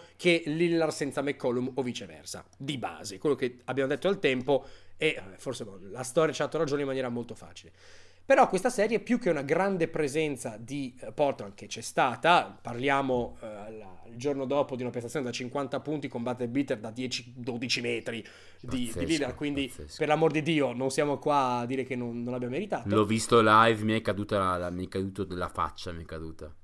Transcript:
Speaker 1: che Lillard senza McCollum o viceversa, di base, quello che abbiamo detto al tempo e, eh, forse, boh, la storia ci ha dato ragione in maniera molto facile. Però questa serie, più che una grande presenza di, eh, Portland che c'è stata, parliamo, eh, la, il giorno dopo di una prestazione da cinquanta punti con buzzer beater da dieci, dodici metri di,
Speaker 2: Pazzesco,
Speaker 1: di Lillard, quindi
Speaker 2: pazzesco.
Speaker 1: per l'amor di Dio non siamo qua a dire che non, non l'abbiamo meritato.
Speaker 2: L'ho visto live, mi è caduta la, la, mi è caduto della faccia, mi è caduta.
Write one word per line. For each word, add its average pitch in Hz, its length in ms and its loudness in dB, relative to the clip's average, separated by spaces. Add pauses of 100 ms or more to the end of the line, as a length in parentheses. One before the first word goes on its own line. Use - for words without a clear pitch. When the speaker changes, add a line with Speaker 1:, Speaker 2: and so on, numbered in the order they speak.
(180)
Speaker 1:
che 170 300 4
Lillard 160 440 2
senza 143 300 -4
McCollum 131 540 0
o 139 60 0
viceversa, 98 640 -8 (120)
di 139 200 -6
base, 95 420 -8
quello 143 160 4
che 123 280 -2
abbiamo 131 240 0
detto 139 220 0
al 196 100 0
tempo 131 460 2 (320)
e, 156 100 2
eh, 123 160 0 (140)
forse, 131 260 -8
boh, 98 160 -12 (120)
la 117 120 -8
storia 156 300 2
ci - 80 -4
ha 151 40 2
dato 139 120 -4
ragione 147 240 0
in 143 60 -2
maniera 131 200 -2
molto 120 280 -6
facile. - 360 -18 (540)
Però 269 240 8
questa 196 220 0
serie, 214 300 0
più 240 180 0
che - 100 2
una 151 140 2
grande 165 440 2
presenza 143 720 -2
di, 127 400 -8
eh, 110 120 -10
Portland 120 420 -2
che - 140 -16
c'è - 140 -10
stata, 151 760 2
parliamo, 127 800 0
eh, 117 60 -14 (320)
la, 101 320 -16
il 117 80 -14
giorno 135 280 -2
dopo 139 300 2
di 120 60 -6
una 123 80 -4
prestazione 120 360 -4
da 120 60 -4
cinquanta 131 480 -4
punti 147 280 -4
con 120 160 -6
buzzer 123 240 -2
beater 135 320 0
da 110 100 -8
dieci, 123 480 -8
dodici 120 440 -2
metri 117 440 -4 (360)
di, - 60 -12
Speaker 2:
Pazzesco, 123 320 -2
Speaker 1:
di 170 60 0
Lillard, 143 300 0
quindi 139 320 -2
Speaker 2:
pazzesco. - 320 -14
Speaker 1:
per 156 80 2
l'amor 156 240 6
di 151 100 2
Dio 139 320 2
non 131 160 0
siamo 147 300 2
qua 131 400 2
a 120 80 -2
dire 131 160 -2
che 131 120 -6
non, 120 280 -4
non 123 100 -4
l'abbiamo 123 200 -4
meritato. 151 360 -4
Speaker 2:
L'ho 107 160 6
visto 113 380 6
live, 110 400 8
mi 110 100 2
è 113 80 2
caduta 101 380 0
la, 92 180 2
la, 87 140 -4
mi 90 160 -4
è - 20 -16
caduto 98 340 -4
della 87 260 -4
faccia, - 420 -4
mi 82 100 -8
è 82 40 -10
caduta. 80 460 -10 (120)